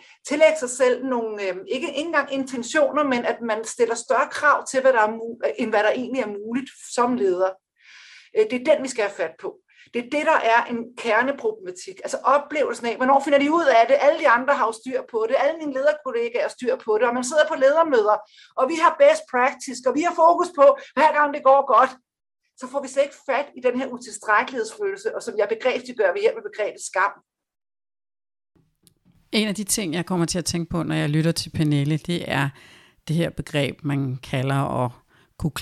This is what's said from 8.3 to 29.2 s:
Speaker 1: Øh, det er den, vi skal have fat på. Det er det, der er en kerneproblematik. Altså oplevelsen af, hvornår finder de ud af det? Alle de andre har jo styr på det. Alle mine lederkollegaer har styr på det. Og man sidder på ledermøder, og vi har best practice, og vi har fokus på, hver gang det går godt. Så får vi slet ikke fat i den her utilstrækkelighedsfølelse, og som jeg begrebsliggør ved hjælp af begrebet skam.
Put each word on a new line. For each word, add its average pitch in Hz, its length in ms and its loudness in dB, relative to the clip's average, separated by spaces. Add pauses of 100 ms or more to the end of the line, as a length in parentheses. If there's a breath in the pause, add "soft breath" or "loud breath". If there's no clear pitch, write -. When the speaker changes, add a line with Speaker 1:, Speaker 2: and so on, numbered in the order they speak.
Speaker 1:
Øh, 220 140 4
det 247 100 -4
er 294 140 4
den, 254 80 -4
vi 269 60 -6
skal 226 160 -2
have 202 120 -6
fat 160 240 -4
på. - 180 -12 (360 soft breath)
Det 233 100 -2
er 240 120 -14
det, 294 160 -2
der 285 80 2 (140)
er 233 100 4
en 240 160 -8 (180)
kerneproblematik. 214 1080 -4
Altså - 140 -6 (180)
oplevelsen 262 500 -2
af, 233 100 -4
hvornår 269 280 4
finder 285 140 4
de 285 140 2
ud 339 140 2 (120)
af 233 100 6
det? 269 120 6
Alle 294 200 4
de 311 80 2
andre 254 260 4
har 254 120 0
jo 226 60 -2
styr 254 280 -6 (100)
på 220 180 -2
det. 262 100 0
Alle 294 200 0
mine 294 160 -8
lederkollegaer 247 680 -2
har - 160 -4
styr 240 180 -2
på 214 220 0
det. 240 100 2
Og 233 60 -2
man 247 100 -4
sidder 302 240 2
på 320 60 -4
ledermøder, 269 600 4 (400 loud breath)
og 247 140 2
vi 330 120 -4
har 320 200 4
best 311 280 6
practice, 254 580 -2
og 240 60 0
vi 294 80 0
har 349 120 0
fokus 339 340 4 (100)
på, 285 80 8 (300 loud breath)
hver 302 200 4
gang 294 180 2
det 294 100 -6
går 269 160 6 (140)
godt. 254 160 6 (680)
Så - 100 -14
får 269 120 -6
vi 262 60 -10
slet 277 140 0
ikke 285 280 -4
fat 269 180 -2 (100)
i - 80 -18
den 247 140 0
her 262 140 -6
utilstrækkelighedsfølelse, 214 1200 -4
og 196 60 -8
som - 160 -10
jeg 202 160 0
begrebsliggør 220 580 -2
ved 196 80 -4
hjælp 208 160 2
af - 140 -12
begrebet - 400 -8
skam. 190 220 -2 (2250)